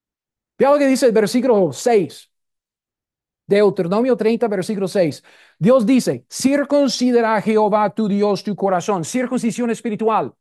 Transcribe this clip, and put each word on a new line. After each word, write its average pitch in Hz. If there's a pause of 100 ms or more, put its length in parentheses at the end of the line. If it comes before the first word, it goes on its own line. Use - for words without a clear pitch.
(580)
Vea 262
lo 294
que 285
dice 262
el 233
versículo 220
seis. 202 (1160)
Deuteronomio 202
treinta, 226
versículo 196
seis. 170 (340)
Dios 233
dice, 190
"Circuncidará 247
Jehová 214
tu 220
Dios 202
tu 208
corazón". 190
Circuncisión 240
espiritual. 214